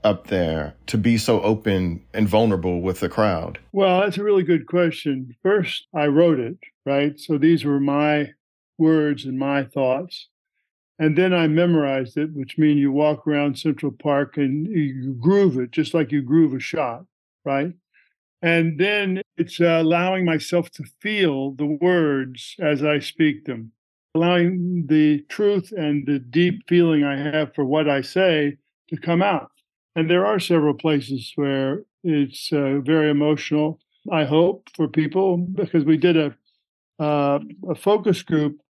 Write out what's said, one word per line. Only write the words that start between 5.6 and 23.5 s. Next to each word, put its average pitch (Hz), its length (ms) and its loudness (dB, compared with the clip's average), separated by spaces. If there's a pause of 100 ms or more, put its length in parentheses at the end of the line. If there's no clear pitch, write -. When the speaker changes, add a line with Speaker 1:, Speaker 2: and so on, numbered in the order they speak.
Speaker 2:
I 151 120 0
wrote 151 340 4
it, 120 160 -8 (280)
right? 143 320 -2
So 156 200 -4
these 156 260 2
were 143 160 0
my 147 520 0 (460)
words 156 460 2
and 131 160 -6
my 139 240 -2
thoughts. 135 640 -4 (720)
And 156 180 2
then 185 160 4
I 170 140 2
memorized 151 680 0
it, 156 160 -4
which 135 240 -10
means 151 220 4
you 139 120 2
walk 151 340 0
around 143 320 0
Central 147 340 -4
Park 143 460 -2
and 147 300 -2
you 139 520 -4
groove 180 380 4
it, 123 140 -4
just 151 220 -4
like 160 180 0
you 147 100 0
groove 139 320 2
a 131 60 -4
shot, 139 460 -6 (380)
right? 143 300 -2 (680)
And 165 380 0
then 196 420 0 (160)
it's, - 220 -6
uh, 170 220 4
allowing 175 420 0
myself 170 480 -2
to - 120 -16 (180)
feel 156 520 -2
the 139 120 -6
words 147 960 -2
as 151 220 0
I 147 160 2
speak - 460 -2
them, 113 260 -10 (420)